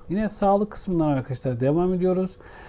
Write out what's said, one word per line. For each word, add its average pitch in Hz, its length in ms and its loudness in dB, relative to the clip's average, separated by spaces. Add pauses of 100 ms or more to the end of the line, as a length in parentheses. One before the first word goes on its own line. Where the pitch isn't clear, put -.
Yine 202 200 0
sağlık 202 420 2
kısmından 165 380 0
arkadaşlar 127 520 -2
devam 170 340 2
ediyoruz. 185 420 0 (320)